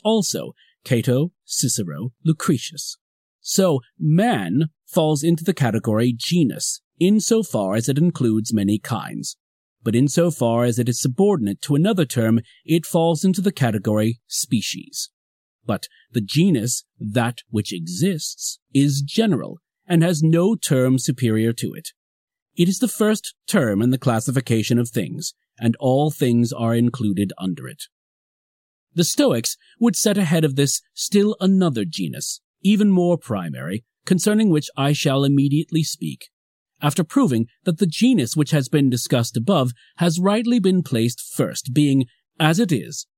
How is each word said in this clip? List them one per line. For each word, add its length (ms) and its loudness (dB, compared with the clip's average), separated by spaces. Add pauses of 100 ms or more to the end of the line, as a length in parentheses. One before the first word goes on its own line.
also, 480 -2 (320)
Cato, 480 0 (140)
Cicero, 680 -4 (100)
Lucretius. 760 -2 (420)
So, 400 0 (180)
man 680 0 (200)
falls 360 0
into 220 0
the 100 0
category 600 0
genus, 680 -2 (160)
insofar 760 0
as 140 -2
it 80 -2
includes 560 0
many 260 0
kinds, 580 -8 (460)
but 120 -2
insofar 720 2
as 160 0
it 80 -2
is 120 -4
subordinate 640 0
to 140 0
another 280 2
term, 360 2 (240)
it 200 0
falls 400 0
into 160 2
the 120 0
category 720 0
species. 840 -6 (540)
But 220 -6 (240)
the 100 -2
genus, 640 0 (140)
that 500 -4
which 240 -4
exists, 840 -6 (160)
is 260 2
general, 600 -2 (260)
and 160 4
has 220 2
no 320 4
term 420 2
superior 560 0
to 180 -6
it. 180 -16 (640)
It 120 4
is 120 -2
the 80 0
first 460 -2 (120)
term 340 0
in 100 2
the 80 0
classification 800 0
of 100 0
things, 460 -6 (220)
and 220 -2
all 320 2
things 420 0
are 220 -2
included 640 0
under 300 -6
it. 160 -18 (1080)
The 100 2
Stoics 520 0 (220)
would 160 2
set 240 0
ahead 260 2
of 120 -2
this 260 0 (120)
still 440 0
another 460 2
genus, 560 -8 (220)
even 280 4
more 280 4
primary, 640 -8 (220)
concerning 420 2
which 280 0
I 160 0
shall 300 0
immediately 600 2
speak, 480 -8 (500)
after 240 0
proving 420 2 (180)
that 140 -2
the 80 2
genus 500 2
which 160 0
has 160 0
been 200 4
discussed 480 0
above 360 2 (240)
has 220 0
rightly 400 2
been 240 2
placed 380 0
first, 540 -4
being, 320 4 (340)
as 180 4
it 140 2
is, 340 -4 (100)